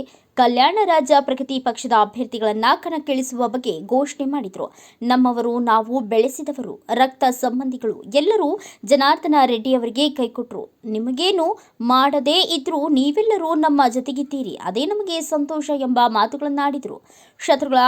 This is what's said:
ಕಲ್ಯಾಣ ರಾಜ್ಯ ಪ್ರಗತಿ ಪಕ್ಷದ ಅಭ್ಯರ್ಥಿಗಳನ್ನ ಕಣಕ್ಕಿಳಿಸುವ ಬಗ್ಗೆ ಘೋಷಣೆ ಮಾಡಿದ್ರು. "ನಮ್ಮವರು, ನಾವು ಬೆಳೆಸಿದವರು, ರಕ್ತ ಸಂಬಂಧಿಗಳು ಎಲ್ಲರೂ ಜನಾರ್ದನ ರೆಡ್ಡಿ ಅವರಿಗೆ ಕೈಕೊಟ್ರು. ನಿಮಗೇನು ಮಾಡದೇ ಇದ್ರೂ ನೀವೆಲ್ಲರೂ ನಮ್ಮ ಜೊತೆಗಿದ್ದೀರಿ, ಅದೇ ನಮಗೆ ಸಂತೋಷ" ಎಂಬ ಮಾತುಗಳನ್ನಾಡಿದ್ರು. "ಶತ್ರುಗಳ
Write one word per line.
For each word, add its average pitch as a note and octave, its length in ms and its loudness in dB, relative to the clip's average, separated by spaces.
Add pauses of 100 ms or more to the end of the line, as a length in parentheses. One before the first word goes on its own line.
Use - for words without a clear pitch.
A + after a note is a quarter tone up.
(380)
ಕಲ್ಯಾಣ B3+ 480 4
ರಾಜ್ಯ D#4 340 4
ಪ್ರಗತಿ C4+ 400 -4
ಪಕ್ಷದ A#3 320 -4 (100)
ಅಭ್ಯರ್ಥಿಗಳನ್ನ A3 640 -2 (100)
ಕಣಕ್ಕಿಳಿಸುವ C4 720 -4
ಬಗ್ಗೆ B3 340 -4
ಘೋಷಣೆ C4+ 440 -2
ಮಾಡಿದ್ರು. B3+ 400 -6 (360)
"ನಮ್ಮವರು, A#3+ 580 2
ನಾವು A#3 400 0
ಬೆಳೆಸಿದವರು, B3+ 760 -2 (200)
ರಕ್ತ C4 360 0
ಸಂಬಂಧಿಗಳು B3 720 -4 (140)
ಎಲ್ಲರೂ F4 320 2 (380)
ಜನಾರ್ದನ C#4+ 500 4 (100)
ರೆಡ್ಡಿ A#3+ 280 0
ಅವರಿಗೆ A#3+ 360 0
ಕೈಕೊಟ್ರು. A#3+ 540 -6 (220)
ನಿಮಗೇನು B3+ 600 0 (360)
ಮಾಡದೇ C4+ 560 2 (180)
ಇದ್ರೂ D4+ 320 -2
ನೀವೆಲ್ಲರೂ D#4+ 640 2
ನಮ್ಮ D4+ 360 2
ಜೊತೆಗಿದ್ದೀರಿ, C4 760 -6
ಅದೇ G#3+ 220 -2
ನಮಗೆ F#4+ 360 -4
ಸಂತೋಷ" D4+ 540 -4
ಎಂಬ B3+ 320 0
ಮಾತುಗಳನ್ನಾಡಿದ್ರು. C#4 880 -2 (420)
"ಶತ್ರುಗಳ C#4 380 0 (100)